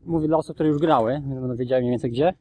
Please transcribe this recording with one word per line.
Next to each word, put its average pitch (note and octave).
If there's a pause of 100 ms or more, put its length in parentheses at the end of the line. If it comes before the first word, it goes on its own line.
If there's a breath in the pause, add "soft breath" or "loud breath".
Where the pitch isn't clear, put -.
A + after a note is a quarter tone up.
mówię D#3+
dla D#3+
osób, D#3+
które D#3
już D3
grały, C#3
więc C3+
będą B2+
wiedziały B2+
mniej B2
więcej B2
gdzie. D3